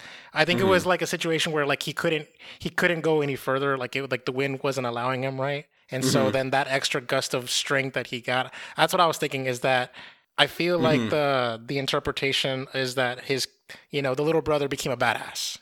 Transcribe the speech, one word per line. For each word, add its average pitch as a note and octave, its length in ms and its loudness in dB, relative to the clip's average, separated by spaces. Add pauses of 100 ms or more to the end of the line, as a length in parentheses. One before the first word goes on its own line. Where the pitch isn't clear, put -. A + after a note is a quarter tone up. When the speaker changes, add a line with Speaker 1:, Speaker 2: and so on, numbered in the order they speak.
(340)
Speaker 1:
I D#3 100 4
think F3 160 2
it F#3+ 60 4
was, F#3 180 6
Speaker 2:
Mm-hmm. F3+ 60 0
Speaker 1:
like, F3 120 2
a D#3+ 60 -2
situation E3 440 -2
where, D3+ 140 0
like, C#3 180 0
he D3+ 100 -6
couldn't, D#3 340 -2 (320)
he F3+ 100 -6
couldn't F3 320 0
go D#3 200 2
any C#3+ 140 -2
further. C3+ 420 0
Like, B2+ 180 -6
it, C3+ 140 -4
like, B2+ 160 -4
the C3+ 60 -4
wind C3+ 320 -2
wasn't C3+ 240 0
allowing B2 360 -2
him, C3+ 160 -4
right? C#3+ 260 -4 (260)
And C3 120 -4
so C3+ 200 4
Speaker 2:
Mm-hmm. C3 80 2
Speaker 1:
then C3 180 0
that C#3 180 2
extra C#3 320 0
gust C3 340 -2
of B2 180 -2
strength C3+ 420 0
that B2 140 -4
he B2 140 -8
got, B2+ 320 -2 (220)
that's D#3 160 4
what F3+ 100 6
I F3 40 8
was D#3 120 2
thinking, C#3 280 -2
is B2 140 -2
that B2+ 340 2 (440)
I D3 100 6
feel E3+ 320 0
like D#3 200 4
Speaker 2:
Mm-hmm. A2 100 -2
Speaker 1:
the, C3 560 0
the C#3 120 -4
interpretation C3+ 960 -2
is B2+ 220 -2
that B2 300 0
his, C3+ 220 0 (440)
you C#3+ 100 -2
know, C3 140 0
the D3 80 0
little D#3+ 180 2
brother C#3+ 260 2
became C3+ 240 -4
a A#2+ 60 -2
badass. - 640 -2